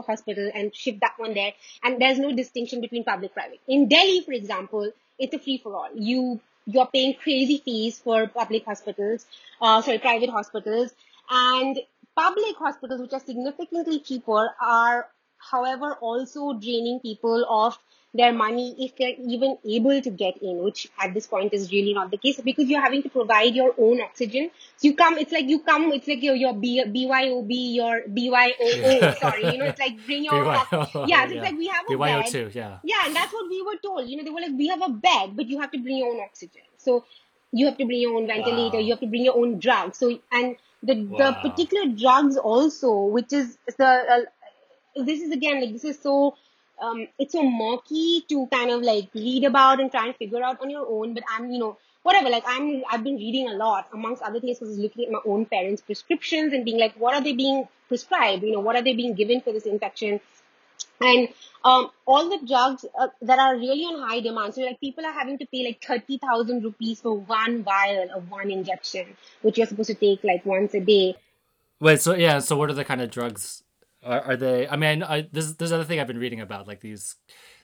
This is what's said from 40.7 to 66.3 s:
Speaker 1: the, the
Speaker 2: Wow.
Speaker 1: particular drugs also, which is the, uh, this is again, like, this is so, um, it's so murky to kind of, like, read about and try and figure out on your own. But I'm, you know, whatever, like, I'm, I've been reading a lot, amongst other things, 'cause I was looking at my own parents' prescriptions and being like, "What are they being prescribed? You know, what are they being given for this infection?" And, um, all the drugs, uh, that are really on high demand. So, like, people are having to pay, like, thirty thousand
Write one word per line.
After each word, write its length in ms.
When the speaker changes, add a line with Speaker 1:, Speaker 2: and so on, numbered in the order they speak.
Speaker 1:
the, 120
the 380
Speaker 2:
Wow. 100
Speaker 1:
particular 460
drugs 480
also, 640
which 320
is 260
the, 80
uh, 1160
this 180
is 120
again, 280
like, 120
this 120
is 140
so, 380
um, 280
it's 140
so 100
murky 840
to 200
kind 220
of, 120
like, 320
read 300
about 360
and 100
try 180
and 80
figure 260
out 180
on 80
your 200
own. 260
But 140
I'm, 220
you 80
know, 200
whatever, 260
like, 180
I'm, 440
I've 120
been 140
reading 320
a 60
lot, 400
amongst 280
other 180
things, 180
'cause 100
I 40
was 60
looking 280
at 40
my 140
own 220
parents' 340
prescriptions 720
and 140
being 120
like, 180
"What 180
are 80
they 100
being 340
prescribed? 560
You 80
know, 80
what 160
are 60
they 120
being 200
given 260
for 120
this 120
infection?" 560
And, 280
um, 260
all 220
the 180
drugs, 380
uh, 100
that 160
are 180
really 260
on 260
high 120
demand. 340
So, 80
like, 180
people 240
are 80
having 260
to 80
pay, 180
like, 200
thirty 340
thousand 440